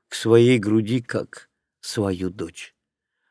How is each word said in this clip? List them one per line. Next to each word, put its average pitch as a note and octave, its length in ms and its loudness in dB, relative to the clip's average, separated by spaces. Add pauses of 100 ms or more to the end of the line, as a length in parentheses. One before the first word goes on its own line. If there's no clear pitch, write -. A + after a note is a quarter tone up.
к - 60 -14
своей A#2+ 440 4
груди, G#2+ 440 -2
как - 480 -10 (320)
свою F#2 480 -4
дочь. F2 440 -14 (560)